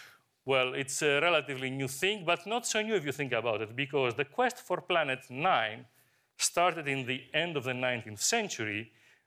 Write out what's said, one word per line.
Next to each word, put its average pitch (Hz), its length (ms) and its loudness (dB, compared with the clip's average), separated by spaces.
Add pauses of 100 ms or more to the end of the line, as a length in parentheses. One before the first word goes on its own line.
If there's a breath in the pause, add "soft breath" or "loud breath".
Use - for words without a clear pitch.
(440 loud breath)
Well, 131 300 2
it's 139 280 -4
a 147 180 4
relatively 143 500 2
new 135 180 -2
thing, 190 380 -2
but 170 200 0
not 233 200 -2
so 220 160 0
new 220 120 -2
if 180 120 2
you 143 60 -2
think 135 200 -4
about 113 300 0
it, 110 120 -8
because 135 400 0
the 143 100 0
quest - 340 0
for 180 220 -4
Planet 147 400 0 (100)
Nine 123 560 0 (500 soft breath)
started 170 520 2
in 135 180 -2
the 127 160 -4 (120)
end 160 220 0
of 127 80 -2
the 127 100 -2
nineteenth 123 460 -2
century, 110 720 -2 (360 soft breath)